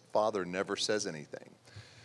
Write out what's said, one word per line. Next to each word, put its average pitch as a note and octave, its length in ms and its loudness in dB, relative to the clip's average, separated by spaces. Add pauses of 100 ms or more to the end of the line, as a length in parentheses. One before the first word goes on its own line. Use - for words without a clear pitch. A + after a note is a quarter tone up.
(120)
father G#2+ 340 4
never F#2 300 0
says G#2 320 0
anything. - 480 -8 (500)